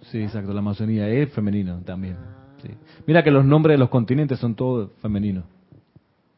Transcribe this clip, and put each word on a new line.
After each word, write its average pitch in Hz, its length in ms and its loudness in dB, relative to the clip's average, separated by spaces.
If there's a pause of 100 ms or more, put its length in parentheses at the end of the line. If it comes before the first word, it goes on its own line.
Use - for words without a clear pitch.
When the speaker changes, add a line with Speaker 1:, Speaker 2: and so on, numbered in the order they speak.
Speaker 1:
Sí, 120 120 -10
Speaker 2:
¿verdad? 107 160 -4
Speaker 1:
exacto, 101 180 -8
la 101 60 -6
Amazonía 104 500 -4
es 143 240 0
femenino 101 520 -4
también. 92 340 -10
Speaker 2:
Ah. - 420 -20
Speaker 1:
Sí. - 80 -16 (380)
Mira 160 160 6
que 151 80 4
los 135 140 6
nombres 156 300 6
de - 40 4
los 123 100 4
continentes 131 480 0
son 117 180 -4
todos 123 360 -4 (100)
femeninos. 101 440 -4 (920)